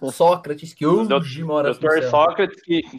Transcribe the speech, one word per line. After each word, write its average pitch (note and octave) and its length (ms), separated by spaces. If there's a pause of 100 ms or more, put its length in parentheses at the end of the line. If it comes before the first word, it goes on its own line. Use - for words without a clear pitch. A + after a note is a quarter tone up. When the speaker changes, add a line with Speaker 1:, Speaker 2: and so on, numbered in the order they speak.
(140)
Speaker 1:
Sócrates, E3 600
que D3 120
Speaker 2:
O F3+ 140
Speaker 1:
hoje A3 100
Speaker 2:
dout-, C#3 340
Speaker 1:
mora D3+ 260
no B2 80
Speaker 2:
doutor D#3+ 240
Speaker 1:
céu. C3 80
Speaker 2:
Sócrates, E3+ 520
que, E3+ 200 (180)